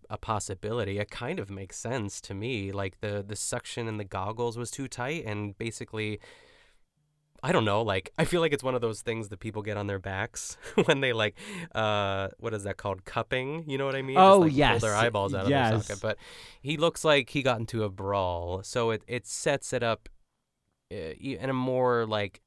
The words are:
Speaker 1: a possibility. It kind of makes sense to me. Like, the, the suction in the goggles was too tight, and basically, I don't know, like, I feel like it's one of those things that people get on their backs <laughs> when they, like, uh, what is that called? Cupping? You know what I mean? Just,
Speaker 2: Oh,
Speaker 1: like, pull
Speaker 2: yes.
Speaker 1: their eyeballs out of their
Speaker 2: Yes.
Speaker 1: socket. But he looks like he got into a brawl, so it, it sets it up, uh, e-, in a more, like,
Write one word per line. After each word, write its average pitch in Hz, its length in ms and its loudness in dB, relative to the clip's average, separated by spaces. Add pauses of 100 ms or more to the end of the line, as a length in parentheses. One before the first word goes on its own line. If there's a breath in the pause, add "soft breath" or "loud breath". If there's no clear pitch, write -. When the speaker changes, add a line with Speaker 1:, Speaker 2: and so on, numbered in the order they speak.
Speaker 1:
a 107 80 -6
possibility. 104 800 -4
It 104 120 -4
kind 139 280 -6
of 98 120 -6
makes 98 260 -12
sense 113 460 -4
to - 120 -10
me. 101 380 -4
Like, 98 280 -6
the, 104 260 -4
the 104 100 -8
suction - 520 -6
in 107 100 -4
the 104 60 -6
goggles 110 520 -4
was 120 140 -6
too 135 180 -6
tight, 139 380 -6
and 104 320 -6
basically, 110 600 -6 (1200 loud breath)
I 151 100 0
don't 127 120 6
know, 104 160 4
like, 101 380 -2
I 160 80 2
feel 175 160 2
like 160 100 2
it's 139 100 0
one 127 120 0
of 120 80 -2
those 110 180 -2
things 113 300 -6
that 104 100 -12
people 107 220 -8
get 104 160 -4
on 104 80 -4
their 98 120 -2
backs 98 600 -6 (160)
<laughs> 202 100 6
when 143 160 4
they, 131 140 2
like, 107 220 2 (380 loud breath)
uh, 101 540 0 (100)
what 113 140 -4
is 101 120 -4
that 98 120 -4
called? 95 300 -6
Cupping? 135 600 -4
You 135 120 -2
know 139 80 0
what 135 100 -2
I 135 60 -4
mean? 131 140 -4
Just, 185 100 10
Speaker 2:
Oh, 196 140 12
Speaker 1:
like, 160 100 6
pull 135 80 2
Speaker 2:
yes. 110 240 4
Speaker 1:
their 107 120 4
eyeballs 104 400 2
out 95 100 -2
of 123 60 0
their 139 80 4
Speaker 2:
Yes. 113 280 2
Speaker 1:
socket. 101 160 -8
But 110 160 -2 (420 loud breath)
he 151 160 -2
looks 160 280 2
like 143 260 6
he 143 120 0
got 123 160 2
into 113 260 -2
a 104 40 0
brawl, 95 760 -2
so 117 280 0
it, 110 160 -2
it 123 200 -6
sets - 460 -2
it 123 100 0
up, 117 260 -2 (840)
uh, - 40 -8 (240)
e-, 123 200 -6
in 131 80 -4
a 135 60 0
more, 127 520 2
like, 104 400 -2